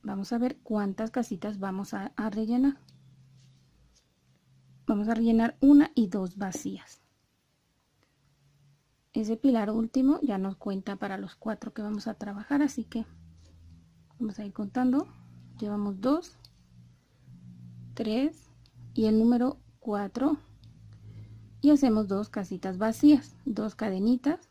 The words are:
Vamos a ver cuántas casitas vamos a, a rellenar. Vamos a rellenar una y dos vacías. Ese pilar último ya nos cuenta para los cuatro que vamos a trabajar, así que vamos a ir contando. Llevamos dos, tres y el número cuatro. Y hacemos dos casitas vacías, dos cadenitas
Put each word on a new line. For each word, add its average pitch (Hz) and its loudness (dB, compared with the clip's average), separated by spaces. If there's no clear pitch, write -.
Vamos 196 -8
a 240 -2
ver 247 -2
cuántas 208 -4
casitas 208 -6
vamos 190 -6
a, 202 -8
a 214 -4
rellenar. 240 0
Vamos 208 0
a 226 2
rellenar 226 2
una 285 8
y 220 2
dos 185 -6
vacías. - -10
Ese 220 -2
pilar 226 2
último 254 2
ya 214 0
nos 190 -4
cuenta 196 -8
para 196 -8
los 196 -12
cuatro - -10
que 220 -10
vamos 208 -8
a 214 -6
trabajar, 214 -4
así 269 -2
que 226 -8
vamos 214 -8
a 208 -10
ir 202 -12
contando. 254 0
Llevamos 208 -4
dos, 285 -2
tres 240 -4
y 220 2
el 220 4
número 240 2
cuatro. 233 -2
Y 285 6
hacemos 220 4
dos 196 -4
casitas 185 -8
vacías, 226 4
dos 214 -4
cadenitas 226 0